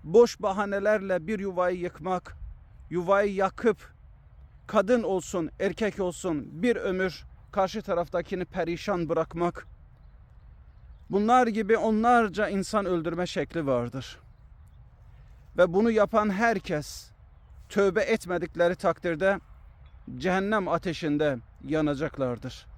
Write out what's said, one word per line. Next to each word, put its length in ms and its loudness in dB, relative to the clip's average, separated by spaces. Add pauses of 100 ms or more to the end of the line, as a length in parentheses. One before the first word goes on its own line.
boş 380 6
bahanelerle 840 0
bir 120 -4
yuvayı 400 -2
yıkmak, 580 -6 (540)
yuvayı 440 2
yakıp 600 -2 (720)
kadın 360 2
olsun, 480 -2 (100)
erkek 400 -2
olsun 640 -4
bir 140 2
ömür 480 -2 (280)
karşı 300 -2
taraftakini 640 -4
perişan 640 -4
bırakmak. 580 -2 (1400)
Bunlar 360 6
gibi 300 2
onlarca 720 2
insan 380 -2
öldürme 400 -2
şekli 400 -4
vardır. 520 -4 (1400)
Ve 140 6
bunu 180 4
yapan 400 2
herkes 800 -2 (580)
tövbe 320 2
etmedikleri 720 0
takdirde 680 0 (760)
cehennem 520 0
ateşinde 680 0 (260)
yanacaklardır. 1040 -4 (120)